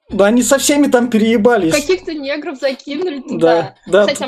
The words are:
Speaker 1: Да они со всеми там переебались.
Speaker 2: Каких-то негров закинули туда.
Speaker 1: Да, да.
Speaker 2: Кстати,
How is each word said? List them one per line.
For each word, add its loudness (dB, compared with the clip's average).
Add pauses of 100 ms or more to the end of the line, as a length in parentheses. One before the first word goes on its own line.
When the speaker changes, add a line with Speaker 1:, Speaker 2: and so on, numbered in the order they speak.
(100)
Speaker 1:
Да 4
они 2
со 2
всеми 2
там 2
переебались. 2
Speaker 2:
Каких-то -4
негров -8
закинули -6
туда. -10
Speaker 1:
Да, 0 (160)
да. 4
Speaker 2:
Кстати, -4